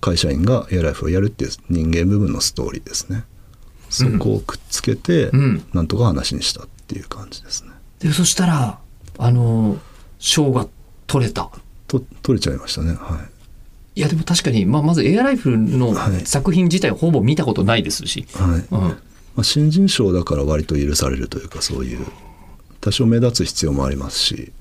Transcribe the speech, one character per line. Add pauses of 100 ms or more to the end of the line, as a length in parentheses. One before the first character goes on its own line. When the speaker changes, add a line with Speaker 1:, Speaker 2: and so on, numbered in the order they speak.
Speaker 1:
会
社
員
が
エ
ア
ラ
イ
フ
を
や
る
っ
て
い
う (180)
人
間
部
分
の
ス
ト
ー
リ
ー
で
す
ね。 (640)
そ (120)
こ
を
く
っ (100)
つ
け
て、
Speaker 2:
う
ん。
う
ん。 (120)
Speaker 1:
な
ん
と
か
話
に
し
た
っ (200)
て
い
う
感
じ
で
す
ね。 (300)
Speaker 2:
で、
そ
し
た
ら、 (400)
あ
の、 (400)
賞
が (400)
取
れ
た。 (360)
Speaker 1:
と-、 (200)
取
れ
ち
ゃ
い
ま
し
た
ね。
は (760)
い。
Speaker 2:
い
や、
で
も
確
か
に、
ま
あ、
ま
ず
エ
ア
ラ
イ
フ
ル
の
Speaker 1:
は
い。
Speaker 2:
作
品
自
体
ほ
ぼ
見
た
こ
と
な
い
で
す
し。
Speaker 1:
は
い。
Speaker 2:
う
ん。
Speaker 1:
ま (420)
あ、
新
人
賞
だ
か
ら
割
と
許
さ
れ
る
と
い
う
か、
そ
う
い
う、 (760)
多
少
目
立
つ
必
要
も
あ
り
ま
す
し。